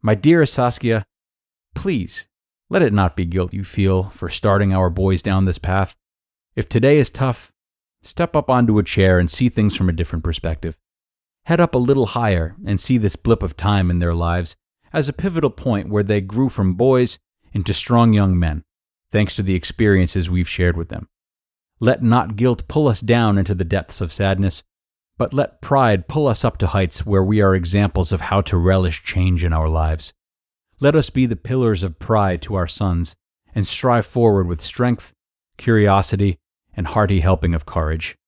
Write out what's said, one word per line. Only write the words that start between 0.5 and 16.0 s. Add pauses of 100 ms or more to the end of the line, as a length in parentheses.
Saskia, (680)
please, (400)
let
it
not
be
guilt
you
feel
for
starting
our
boys
down
this
path. (580)
If
today
is
tough, (500)
step
up
onto
a
chair
and
see
things
from
a
different
perspective. (680)
Head
up
a
little
higher (100)
and
see
this
blip
of
time
in
their
lives (360)
as
a
pivotal
point
where